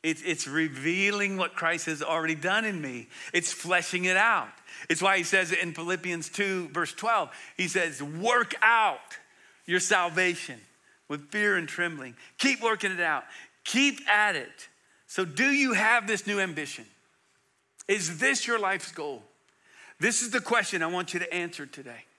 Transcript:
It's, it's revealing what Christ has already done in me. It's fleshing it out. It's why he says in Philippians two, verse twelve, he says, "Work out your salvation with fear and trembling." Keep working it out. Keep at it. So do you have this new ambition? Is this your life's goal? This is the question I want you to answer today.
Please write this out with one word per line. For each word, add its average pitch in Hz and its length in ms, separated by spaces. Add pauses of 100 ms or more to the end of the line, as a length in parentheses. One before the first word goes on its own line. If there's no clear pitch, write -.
It's, 160 200
it's 156 240
revealing 175 880
what 175 180
Christ 165 320
has 151 160
already 160 340
done 190 280
in 196 160
me. 123 280 (240)
It's 175 200
fleshing 175 520
it 185 120
out. 196 320 (400)
It's 160 140
why 196 160
he 170 60
says 185 280
in 175 220
Philippians 170 540
two, 190 400
verse 156 240
twelve, 214 380 (260)
he 214 100
says, 170 340
"Work 196 600
out 220 560 (480)
your 175 140
salvation 175 800 (480)
with 147 240
fear 208 240
and 165 120
trembling." 147 460 (240)
Keep 262 240
working 214 300
it 180 80
out. 156 240 (400)
Keep - 440
at 208 280
it. - 320 (400)
So 185 160
do 185 260
you 269 220
have 214 340
this 202 220
new 202 100
ambition? 151 480 (1000)
Is 175 300
this 262 280
your 233 140
life's 190 320
goal? 143 320 (760)
This 226 240
is 240 80
the 247 100
question 202 420
I 160 40
want 180 260
you 180 60
to 175 160
answer 170 320
today. 123 380 (140)